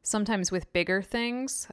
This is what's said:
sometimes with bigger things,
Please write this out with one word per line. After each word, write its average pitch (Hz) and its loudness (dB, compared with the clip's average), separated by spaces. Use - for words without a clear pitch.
sometimes 208 2
with 175 -2
bigger 185 2
things, 240 -2